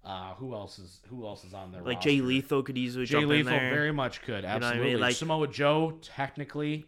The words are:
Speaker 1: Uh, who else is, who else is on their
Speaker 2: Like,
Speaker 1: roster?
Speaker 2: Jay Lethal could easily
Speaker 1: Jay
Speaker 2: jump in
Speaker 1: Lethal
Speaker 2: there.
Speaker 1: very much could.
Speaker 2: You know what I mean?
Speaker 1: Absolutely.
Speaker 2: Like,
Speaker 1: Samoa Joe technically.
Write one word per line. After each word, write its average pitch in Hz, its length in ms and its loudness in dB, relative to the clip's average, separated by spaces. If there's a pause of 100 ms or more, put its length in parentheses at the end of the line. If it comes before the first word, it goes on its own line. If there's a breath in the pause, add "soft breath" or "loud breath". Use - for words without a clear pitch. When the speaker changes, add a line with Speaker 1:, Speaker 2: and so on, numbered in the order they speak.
Speaker 1:
Uh, 92 300 -10
who 123 180 -10
else 101 260 -10
is, 87 300 -20
who 120 180 -10
else 98 160 -10
is 92 100 -18
on 95 160 -12
their 92 120 -12
Speaker 2:
Like, 123 160 -2
Speaker 1:
roster? - 140 4
Speaker 2:
Jay 139 100 6
Lethal 131 420 2
could 135 140 -4
easily 127 280 -2
Speaker 1:
Jay 127 80 0
Speaker 2:
jump 147 100 6
in 147 60 2
Speaker 1:
Lethal 147 220 4
Speaker 2:
there. 127 220 2
Speaker 1:
very 151 180 2
much 135 300 -2
could. 117 140 -6
Speaker 2:
You 98 80 -4
know 92 100 -2
what 113 100 0
I 120 60 2
mean? 120 80 2
Speaker 1:
Absolutely. 123 240 2
Speaker 2:
Like, 123 140 4
Speaker 1:
Samoa 156 340 0
Joe 156 520 2
technically. 151 880 -6